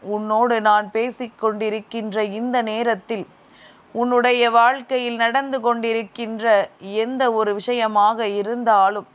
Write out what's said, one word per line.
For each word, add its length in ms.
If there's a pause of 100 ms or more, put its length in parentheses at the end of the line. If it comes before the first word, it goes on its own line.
(140)
உன்னோடு 460
நான் 260 (100)
பேசிக்கொண்டிருக்கின்ற 1200 (220)
இந்த 240
நேரத்தில், 640 (680)
உன்னுடைய 480 (180)
வாழ்க்கையில் 640
நடந்து 420
கொண்டிருக்கின்ற 880 (480)
எந்த 300
ஒரு 260
விஷயமாக 680 (100)
இருந்தாலும் 760